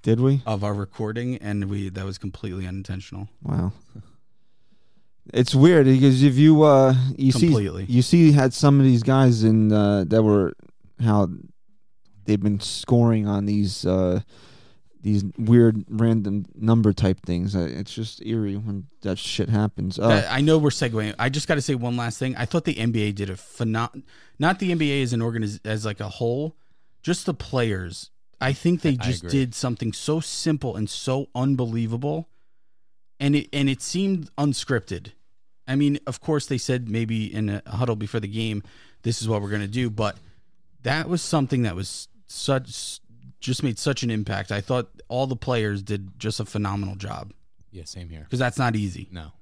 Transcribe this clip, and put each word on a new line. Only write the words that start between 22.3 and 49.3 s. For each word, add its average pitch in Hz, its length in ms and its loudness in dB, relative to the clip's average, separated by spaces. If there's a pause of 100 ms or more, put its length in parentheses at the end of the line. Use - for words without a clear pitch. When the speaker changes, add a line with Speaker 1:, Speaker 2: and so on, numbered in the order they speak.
Speaker 2:
I 120 80 -4
thought 165 200 -4
the - 140 -4
N 113 140 0
B 110 100 0
A 104 100 -2
did 98 180 -6
a 92 40 -8
phenom-, 113 680 -6 (360)
not 180 220 0
the 185 120 -2
N 170 60 -2
B 147 140 0
A 139 100 0
as 120 100 -2
an 117 80 -2
organiz-, 113 440 -4
as, 107 200 -4
like, 104 160 -6
a 101 80 -8
whole, 127 480 -6 (460)
just - 240 -4
the 160 80 -2
players. 110 760 -4 (300)
I 131 120 0
think 170 300 0
they 156 80 2
Speaker 3:
I 135 60 2
Speaker 2:
just 120 280 -4
Speaker 3:
agree. - 60 -8
Speaker 2:
did 131 260 0
something 120 360 -4
so 156 280 -4
simple 147 560 -4
and 107 140 -4
so - 460 -4
unbelievable, 123 920 -2 (920)
and 139 160 2
it, - 160 -2
and 139 160 0
it 135 140 -2
seemed 190 540 -4
unscripted. 131 720 -2 (600)
I 131 80 -2
mean, 143 300 2
of 131 140 -8
course, 151 260 -2
they 131 120 -4
said 123 300 -4
maybe 110 440 -4
in 107 160 -2
a 101 220 -4
huddle 120 260 -2
before 107 240 -6
the 104 80 -8
game, 107 340 -6 (400)
"This 113 200 -4
is 113 60 -4
what 110 120 0
we're 101 100 -8
gonna 104 180 -4
do," 120 200 -4
but 107 280 -4 (680)
that 143 260 -4
was 175 140 -2
something 135 400 0
that 101 120 -2
was - 320 -10 (220)
such, - 720 -6 (400)
just 127 240 -4
made 117 140 -2
such - 260 -4
an 117 60 -2
impact. 104 420 -4
I 104 80 -4
thought 123 280 -4 (200)
all 127 180 -4
the 131 100 -4
players 107 460 -2
did 98 380 -8
just 107 180 -6
a 117 60 -6
phenomenal 101 500 -6
job. 101 380 -12 (400)
Speaker 3:
Yeah, 87 120 -18
same 87 260 -16
here. 78 200 -16
Speaker 2:
'Cause 120 80 -6
that's 123 200 -2
not 120 180 0
easy. 101 340 -6
Speaker 3:
No. 82 320 -16